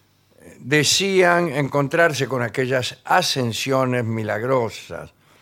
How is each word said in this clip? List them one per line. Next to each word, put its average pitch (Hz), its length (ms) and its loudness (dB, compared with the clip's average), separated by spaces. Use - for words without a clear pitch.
eh, - 180 -20
decían 175 880 2
encontrarse 139 800 0
con 123 140 -2
aquellas 127 600 -4
ascensiones 131 1000 0
milagrosas. 107 1080 -4